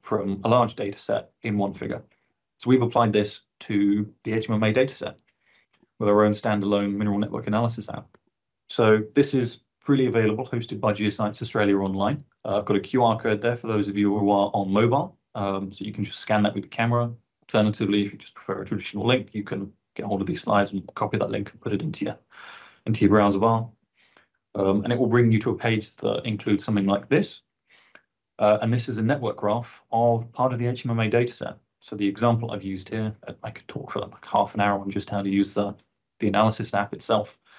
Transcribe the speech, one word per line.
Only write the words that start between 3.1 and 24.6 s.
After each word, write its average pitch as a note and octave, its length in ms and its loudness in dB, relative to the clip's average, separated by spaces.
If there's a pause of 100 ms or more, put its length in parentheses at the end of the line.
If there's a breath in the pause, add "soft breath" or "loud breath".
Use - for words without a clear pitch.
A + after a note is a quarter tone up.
this G#2 280 0 (200)
to G#2 500 0 (120)
the A2+ 100 -4
H A2 160 -2
M A2 60 0
M G#2+ 80 2
A G#2+ 100 2
data C3 220 0
set - 240 -10 (800)
with G#2 100 2
our G#2 160 6
own G#2 80 4
standalone G2+ 600 0
mineral G#2 260 -2
network - 280 -4
analysis A2+ 420 -2
app. - 180 -10 (640)
So A2 340 4 (100)
this C#3+ 200 4
is B2 260 0 (200)
freely C3+ 280 2
available, A2+ 380 2
hosted A2+ 340 -6
by G#2+ 140 2
Geoscience G#2 480 -2
Australia G#2 360 2
online. G2 460 -2 (200)
Uh, G2+ 140 -2
I've G#2 80 -2
got G2+ 120 2
a G2 40 0
Q B2+ 220 0
R A2+ 140 4
code G#2+ 240 -2
there A#2+ 140 0
for A#2 120 -12
those G#2 200 0
of G2+ 100 -4
you G2+ 200 2
who G2+ 140 2
are G2+ 220 2
on G2 180 -2
mobile. A#2+ 460 2 (180)
Um, G2 360 -4
so - 120 -12
you G#2+ 80 -10
can G2+ 120 -6
just - 160 -10
scan G#2+ 240 2
that G#2 100 2
with G2+ 100 -6
the - 60 -16
camera. A#2+ 420 0 (320)
Alternatively, G#2 600 2
if G2 80 -6
you - 60 -16
just - 160 -20
prefer F#2+ 280 -8
a F#2+ 40 -10
traditional G2+ 400 -6
link, B2+ 280 0
you G#2 100 -6
can G2 280 -8 (220)
get A2 120 -8
hold G2+ 160 -2
of F2+ 60 -4
these - 140 -4
slides G2+ 300 0
and F#2+ 120 -6 (120)
copy A2 220 -4
that - 120 -2
link G2+ 220 -6
and - 100 -20
put - 120 -4
it G2 80 -2
into - 240 -6
your, - 120 -8 (680 loud breath)
into A2+ 160 0
your G2+ 80 6
browser G2+ 300 4
bar. A2+ 300 2 (840 soft breath)
Um, G2 280 2